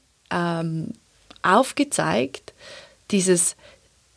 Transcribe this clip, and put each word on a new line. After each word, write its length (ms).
ähm, 600
aufgezeigt, 1120
dieses, 440